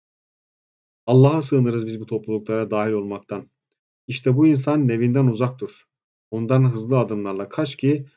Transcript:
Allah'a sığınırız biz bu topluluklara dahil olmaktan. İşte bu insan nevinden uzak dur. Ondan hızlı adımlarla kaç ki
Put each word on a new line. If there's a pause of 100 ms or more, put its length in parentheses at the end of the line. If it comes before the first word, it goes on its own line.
(1040)
Allah'a
sığınırız
biz
bu
topluluklara
dahil
olmaktan. (580)
İşte
bu
insan
nevinden
uzak
dur. (440)
Ondan
hızlı
adımlarla
kaç
ki (120)